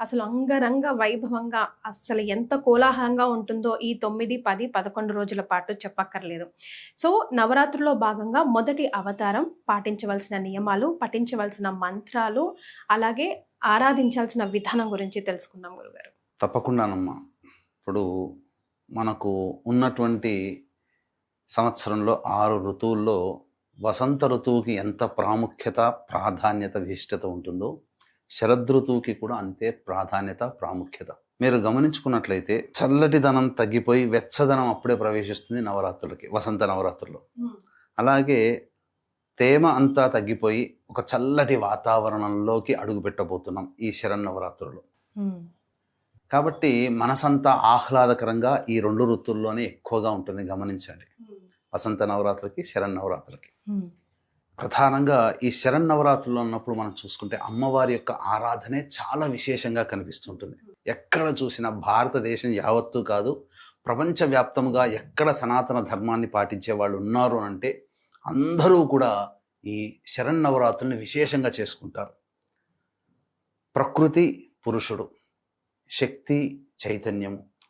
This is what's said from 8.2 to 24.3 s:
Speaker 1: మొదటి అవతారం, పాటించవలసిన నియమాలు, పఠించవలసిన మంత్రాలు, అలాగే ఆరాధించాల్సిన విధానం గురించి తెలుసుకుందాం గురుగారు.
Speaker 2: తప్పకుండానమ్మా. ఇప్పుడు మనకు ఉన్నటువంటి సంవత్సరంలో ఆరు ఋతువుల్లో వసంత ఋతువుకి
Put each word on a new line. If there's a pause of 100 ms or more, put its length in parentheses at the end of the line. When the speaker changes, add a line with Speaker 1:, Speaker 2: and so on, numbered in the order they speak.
Speaker 1:
మొదటి
అవతారం, (240)
పాటించవలసిన
నియమాలు, (140)
పఠించవలసిన
మంత్రాలు, (340)
అలాగే (360)
ఆరాధించాల్సిన (120)
విధానం
గురించి
తెలుసుకుందాం
గురుగారు. (300)
Speaker 2:
తప్పకుండానమ్మా. (600)
ఇప్పుడు (840)
మనకు
ఉన్నటువంటి (1160)
సంవత్సరంలో
ఆరు (120)
ఋతువుల్లో (600)
వసంత
ఋతువుకి